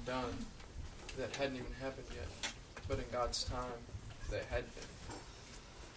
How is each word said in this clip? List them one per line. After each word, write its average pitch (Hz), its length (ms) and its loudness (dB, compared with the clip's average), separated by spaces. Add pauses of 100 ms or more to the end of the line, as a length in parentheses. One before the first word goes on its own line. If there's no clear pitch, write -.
done 127 280 4 (840)
that 123 160 2
hadn't 131 220 4
even 120 240 -2
happened 131 340 -2
yet, 120 100 -2 (640)
but 135 100 6
in 123 140 2
God's 120 320 6
time 123 340 2 (540)
they - 180 4
had 120 140 4 (100)
been. - 160 -6 (1080)